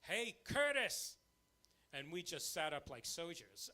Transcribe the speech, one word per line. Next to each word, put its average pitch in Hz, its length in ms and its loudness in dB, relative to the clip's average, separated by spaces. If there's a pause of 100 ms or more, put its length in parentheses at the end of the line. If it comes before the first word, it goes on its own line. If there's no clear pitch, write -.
Hey, 220 320 0 (100)
Curtis! 285 680 4 (760)
And 143 180 -4
we 175 120 -2
just 160 300 -2
sat 156 200 2
up 143 160 -4
like 123 160 -10
soldiers. 156 680 -6